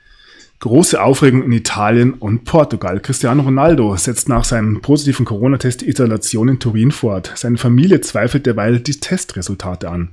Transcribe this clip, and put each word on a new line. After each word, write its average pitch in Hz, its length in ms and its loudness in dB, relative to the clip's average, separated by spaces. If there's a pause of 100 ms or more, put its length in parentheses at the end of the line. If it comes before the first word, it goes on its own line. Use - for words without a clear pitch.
(600)
große 127 400 2
Aufregung 127 440 4
in 120 80 -2
Italien 117 600 2
und 110 320 -4
Portugal. 101 540 0
Cristiano 135 440 0
Ronaldo 135 520 2
setzt - 320 -4
nach 117 160 0
seinem 110 380 -2
positiven 143 420 0
Corona-Test 123 580 -2
die - 80 -4
Isolation 113 580 0
in 135 120 0
Turin 113 320 0
fort. 98 440 -4
Seine 120 240 -2
Familie 135 420 4
zweifelt 123 460 -2
derweil 113 320 0
die 139 200 -6
Testresultate 92 880 -8
an. 85 260 -6